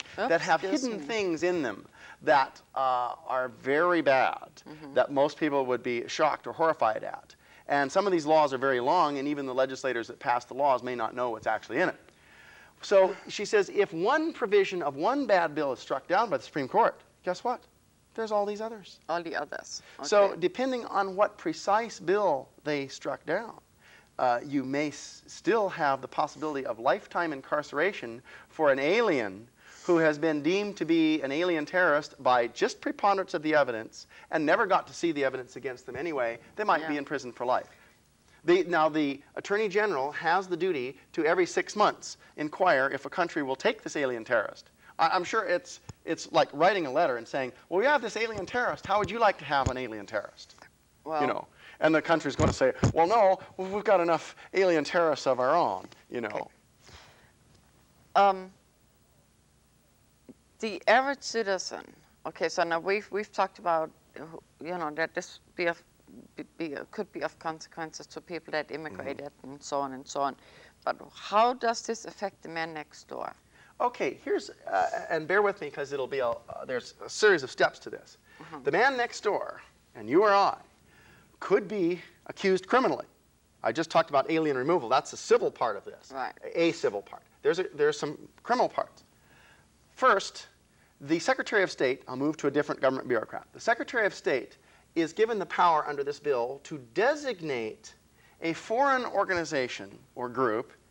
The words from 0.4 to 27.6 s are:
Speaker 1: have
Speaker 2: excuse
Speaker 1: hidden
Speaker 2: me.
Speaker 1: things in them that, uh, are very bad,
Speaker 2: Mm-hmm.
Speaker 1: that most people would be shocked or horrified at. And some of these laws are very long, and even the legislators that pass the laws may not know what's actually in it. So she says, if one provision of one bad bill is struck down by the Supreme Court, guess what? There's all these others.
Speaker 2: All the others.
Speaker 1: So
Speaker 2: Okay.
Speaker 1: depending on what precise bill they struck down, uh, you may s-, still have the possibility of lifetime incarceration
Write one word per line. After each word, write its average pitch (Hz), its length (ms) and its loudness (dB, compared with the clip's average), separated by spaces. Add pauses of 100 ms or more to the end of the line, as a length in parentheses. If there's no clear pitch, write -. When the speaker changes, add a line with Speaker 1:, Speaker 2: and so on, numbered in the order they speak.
Speaker 1:
have 165 180 2
Speaker 2:
excuse 254 200 0
Speaker 1:
hidden 226 180 -4
Speaker 2:
me. 143 60 -12
Speaker 1:
things 185 380 -2
in 180 180 0
them 107 240 -6 (340)
that, 139 400 2 (140)
uh, 127 400 0 (120)
are 127 220 -2 (140)
very 160 400 2
bad, 131 480 2 (180)
Speaker 2:
Mm-hmm. 151 240 -18
Speaker 1:
that 127 200 2
most 143 260 2
people 143 260 2
would 123 180 0
be 120 260 -4
shocked 151 380 0
or 120 60 -8
horrified 113 520 0
at. - 300 -12 (340)
And 143 220 0
some 190 140 2
of 196 80 2
these 156 140 0
laws 151 260 4
are 131 60 -4
very 127 220 2
long, 147 380 2
and 135 100 -4
even 143 180 -4
the 127 80 -6
legislators 131 540 -2
that 120 100 -14
pass 123 260 -2
the 120 100 -16
laws 131 280 2
may 123 140 -6
not 117 180 -4
know 123 160 -2
what's 107 160 -6
actually 110 340 -2
in 180 80 2
it. - 60 -6 (880)
So 190 320 6 (140)
she - 160 -8
says, 202 280 2
if 196 200 2
one 269 400 0
provision 190 500 2
of 139 140 -2
one 247 280 0
bad 170 300 2
bill 143 180 0
is 117 60 -6
struck - 300 -6
down 202 220 2
by 139 80 0
the - 40 -6
Supreme 139 240 -6
Court, 202 340 2 (220)
guess 180 220 -6
what? 240 160 -4 (540)
There's 220 180 -6
all 208 120 2
these 208 160 -6
others. 220 380 -12 (100)
Speaker 2:
All 170 140 -2
the 160 140 -8
others. - 460 -10 (200)
Speaker 1:
So 202 220 6
Speaker 2:
Okay. 190 160 0
Speaker 1:
depending 247 460 -2
on 196 280 -2
what 202 240 0
precise 202 600 -2
bill 175 480 0 (160)
they 143 240 -4
struck - 360 -10
down, 202 360 -6 (580)
uh, 123 260 2
you 139 200 -2
may 143 240 -2
s-, - 400 -14
still 202 400 0
have 143 320 0
the 131 80 -12
possibility 143 580 -4
of 117 140 -6
lifetime 170 520 -2
incarceration 143 880 -4 (280)